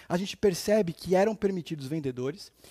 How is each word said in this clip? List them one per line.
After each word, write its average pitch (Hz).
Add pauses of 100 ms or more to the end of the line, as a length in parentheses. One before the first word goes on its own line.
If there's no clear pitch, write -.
a 175
gente 190
percebe 190
que 180
eram 208
permitidos 165
vendedores, 139 (200)